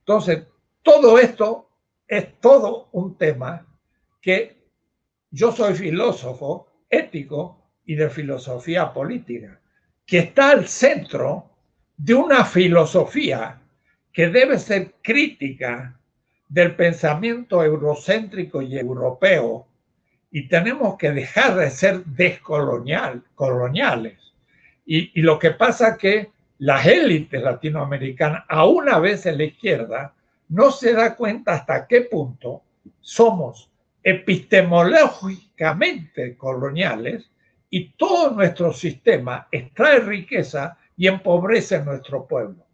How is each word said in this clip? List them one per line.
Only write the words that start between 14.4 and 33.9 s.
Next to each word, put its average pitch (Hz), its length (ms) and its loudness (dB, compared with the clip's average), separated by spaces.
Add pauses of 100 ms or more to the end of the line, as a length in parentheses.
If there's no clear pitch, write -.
ser 196 440 -6
crítica 131 960 -6 (500)
del 170 280 2
pensamiento 170 880 -2
eurocéntrico 156 960 -4
y 131 180 -8
europeo, 127 880 -2 (680)
y 147 140 -8
tenemos 214 480 -2
que 151 140 -2
dejar 180 460 -2
de 156 140 0
ser 180 340 -2
descolonial-, 143 1200 -4 (120)
coloniales. 127 840 -4 (680)
Y, 160 320 -2
y 160 40 0
lo 156 160 4
que 160 120 4
pasa 226 400 2
es - 80 -10
que 202 340 -2 (260)
las 135 280 2
élites 175 560 2
latinoamericanas, 139 1040 -4
aún 240 400 4
a 214 100 2
veces 180 380 -2
la 151 80 -2
izquierda, 139 680 -6 (340)
no 226 220 4
se 233 240 0
da 226 220 0
cuenta 214 360 -4
hasta 139 340 -4
qué 240 160 4
punto 131 600 -8 (380)
somos 190 680 0 (320)